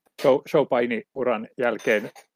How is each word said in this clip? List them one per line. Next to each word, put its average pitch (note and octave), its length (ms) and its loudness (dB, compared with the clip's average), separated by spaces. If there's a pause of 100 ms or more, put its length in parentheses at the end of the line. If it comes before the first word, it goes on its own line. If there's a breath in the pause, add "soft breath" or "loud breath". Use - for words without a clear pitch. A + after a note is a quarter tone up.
(220)
show-, - 280 4
showpaini-uran B2 1000 -2 (100)
jälkeen A2+ 520 0 (260)